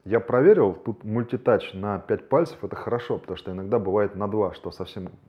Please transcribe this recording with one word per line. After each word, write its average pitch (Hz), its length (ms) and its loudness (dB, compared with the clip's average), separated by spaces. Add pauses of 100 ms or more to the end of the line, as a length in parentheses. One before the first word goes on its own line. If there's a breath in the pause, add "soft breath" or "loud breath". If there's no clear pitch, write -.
Я 107 140 2
проверил, 127 540 6
тут - 320 -10
мультитач 113 680 0
на 98 240 -6
пять - 300 -4
пальцев, 156 360 0
это 92 100 -10
хорошо, 113 440 -4
потому - 180 -10
что - 160 -12
иногда 98 260 -2
бывает 98 380 0
на 101 120 -4
два, 98 260 -2
что - 160 -12
совсем 90 400 -12 (180)